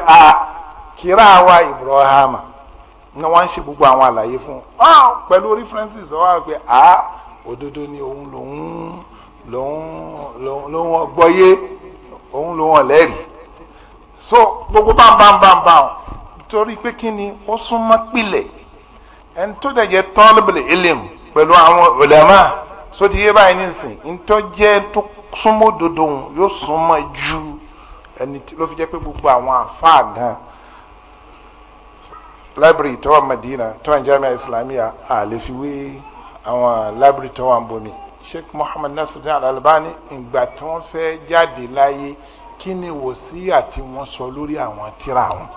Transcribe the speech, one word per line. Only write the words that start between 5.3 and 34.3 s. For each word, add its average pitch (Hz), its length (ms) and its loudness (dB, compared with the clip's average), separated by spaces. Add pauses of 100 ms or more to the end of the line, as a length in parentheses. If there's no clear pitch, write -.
references, 214 560 -12
ó 156 60 -8
wá 175 240 0
pé, 156 120 -10 (140)
"À, 139 300 6 (480)
òdodo 139 360 -16
ni 143 200 -16
òun 139 300 -16
lòun, 160 720 -14 (460)
lòun, 147 960 -12
lòun, 139 260 -12
lòun 165 300 -4
ọgbọ́yé, 180 560 2 (760)
òun 160 240 -10
lòun 156 220 0
ọ̀lẹ́rìí." 139 460 2 (960)
So, - 500 0
gbogbo 214 240 2
bámbámbámbá 196 880 6
o. - 80 0 (600)
Torí 220 280 -4
pé 233 160 -10
kí 226 180 -8
ni? 202 220 -10 (140)
Ó 220 100 -6
súnmọ́ 226 560 -2
pilẹ̀. 202 340 -4 (880)
Ẹni 202 260 -8
tó 277 120 -6
dẹ̀ 226 160 0
jẹ́ 185 240 -2
talibul 214 440 6
ilm 156 420 -2 (340)
pẹ̀lú 156 200 2
àwọn 170 480 6
ulama. 156 500 6 (400)
So 196 160 -2
ti 196 100 -4
yé 208 160 2
báyìí 196 240 6
nísìn. 156 480 -10
N 170 200 -12
tó 214 140 0 (160)
jẹ́ 208 380 0
tó 208 100 -4 (300)
súnmọ́ 220 340 0
òdodo 165 360 -4
òun 143 340 -6
yóò 190 120 0
súnmọ́ 160 640 -4
ju 151 460 -10 (600)
ẹni 139 200 -12
tí, - 160 -20
ló 160 120 -8
fi 156 80 -14
jẹ́ 165 120 -8
pé 165 120 -12
gbogbo 151 300 -6
àwọn 127 360 0
àfáà 143 500 0
gan. 117 200 -6 (2250)
Library 147 420 -2
tó 139 140 -6
wà 151 100 2
Madina, 123 520 -8 (100)
tó 151 80 -4
wà 147 80 0
Jamia 135 340 -2